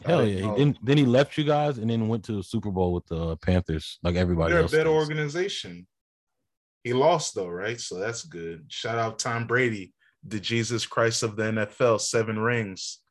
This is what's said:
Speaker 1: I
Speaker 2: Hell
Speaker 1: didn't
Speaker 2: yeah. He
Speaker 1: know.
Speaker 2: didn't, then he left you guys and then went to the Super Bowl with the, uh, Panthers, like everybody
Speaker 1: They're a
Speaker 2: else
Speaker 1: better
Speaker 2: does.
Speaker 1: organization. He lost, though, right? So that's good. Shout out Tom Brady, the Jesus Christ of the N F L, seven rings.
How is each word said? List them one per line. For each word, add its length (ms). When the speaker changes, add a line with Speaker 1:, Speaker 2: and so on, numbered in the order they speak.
Speaker 1:
I 40
Speaker 2:
Hell 160
Speaker 1:
didn't 100
Speaker 2:
yeah. 60
He 60
Speaker 1:
know. 100
Speaker 2:
didn't, 280
then 140
he 60
left 320
you 80
guys 340
and 120
then 180
went 160
to 120
the 80
Super 260
Bowl 240
with 120
the, 240
uh, 60
Panthers, 680
like 100
everybody 380
Speaker 1:
They're 80
a 20
Speaker 2:
else 100
Speaker 1:
better 120
Speaker 2:
does. 80
Speaker 1:
organization. 760
He 100
lost, 400
though, 140
right? 320
So 180
that's 260
good. 440
Shout 300
out 220
Tom 260
Brady, 460
the 140
Jesus 460
Christ 360
of 140
the 80
N 140
F 220
L, 180
seven 400
rings. 600